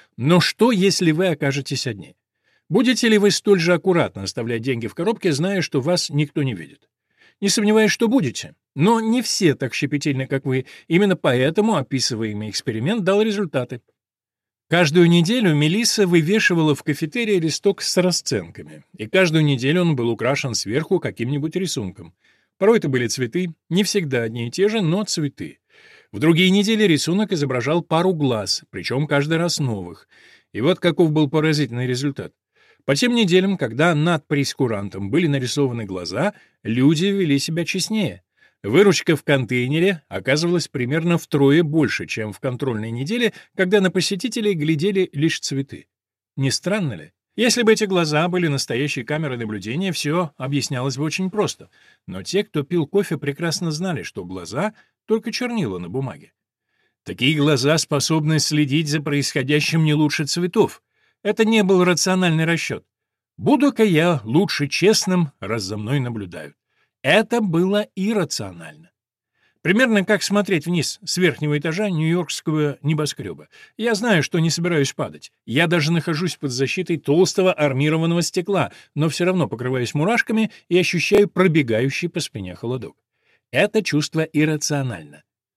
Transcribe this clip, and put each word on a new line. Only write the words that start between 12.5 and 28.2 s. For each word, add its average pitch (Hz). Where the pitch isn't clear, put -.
дал 196
результаты. 196
Каждую 170
неделю 175
Мелисса 190
вывешивала 170
в -
кафетерии 190
листок 165
с -
расценками, 90
и 107
каждую 160
неделю 143
он 165
был 120
украшен 113
сверху 156
каким-нибудь 139
рисунком. 98
Порой 214
это 156
были 123
цветы, 160
не 185
всегда 139
одни 117
и 117
те 196
же, 214
но 175
цветы. -
В 104
другие 165
недели 208
рисунок 180
изображал 143
пару 170
глаз, 120